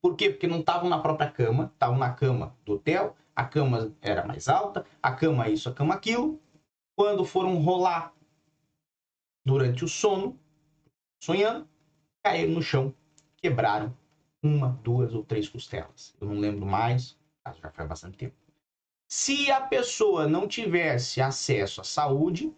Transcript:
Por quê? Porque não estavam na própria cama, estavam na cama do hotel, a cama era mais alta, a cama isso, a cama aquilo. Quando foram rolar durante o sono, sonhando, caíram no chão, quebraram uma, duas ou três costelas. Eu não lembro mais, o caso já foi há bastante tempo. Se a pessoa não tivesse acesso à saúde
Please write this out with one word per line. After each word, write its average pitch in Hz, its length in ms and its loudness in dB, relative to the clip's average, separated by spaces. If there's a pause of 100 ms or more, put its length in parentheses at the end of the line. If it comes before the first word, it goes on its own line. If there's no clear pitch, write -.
Por 175 140 4
quê? 202 140 4
Porque 185 160 -4
não 170 140 0
estavam 175 280 0
na 160 100 2
própria 151 320 0
cama, 123 420 0
estavam 127 240 0
na 123 160 0
cama - 520 -2
do 104 100 -2
hotel, 190 420 -2 (180)
a - 100 -2
cama 123 480 0 (100)
era - 240 -2
mais - 220 -6
alta, 185 360 0 (180)
a 123 100 2
cama 127 360 2
isso, 311 200 -2
a 123 40 -6
cama 156 220 0
aquilo. 240 460 -2 (560)
Quando 202 280 2
foram 180 360 0
rolar 175 520 2 (1300)
durante 131 380 2
o 160 40 -4
sono, 202 480 0 (880)
sonhando, 214 460 0 (560)
caíram 165 300 2
no 165 80 0
chão, 139 300 0 (440)
quebraram 110 580 0 (480)
uma, 139 400 2
duas 120 320 0
ou 107 80 -4
três 107 260 -4
costelas. - 720 -14
Eu 101 60 -8
não 104 140 -4
lembro 101 260 -2
mais, 117 460 0
o - 40 -20 (280)
caso - 160 -16
já - 100 -12
foi 80 140 -10
há - 20 -8
bastante 87 320 -12
tempo. - 160 -10 (720)
Se 277 400 -2
a 269 120 4
pessoa 214 680 2
não 185 220 2
tivesse 165 720 0
acesso 107 600 -2
à - 40 -16
saúde 160 720 0